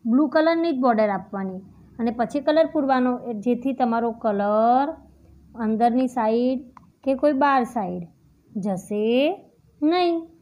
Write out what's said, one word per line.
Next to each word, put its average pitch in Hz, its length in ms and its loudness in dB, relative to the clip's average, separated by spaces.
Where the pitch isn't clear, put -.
Blue 247 220 4
કલરની 330 440 2
જ 262 80 -2
બોર્ડર 220 300 2
આપવાની 190 520 -6
અને 233 120 -2
પછી 240 300 -4
color 311 320 2
પૂરવાનો, 262 380 0
એ 233 40 -8
જેથી 240 400 -2
તમારો 233 380 -2
color 220 760 2
અંદરની 233 420 2
side 247 580 0
કે 269 120 0
કોઈ 294 280 2
બહાર 269 200 4
side 180 400 -6
જશે 208 420 -4
નહીં. 339 360 2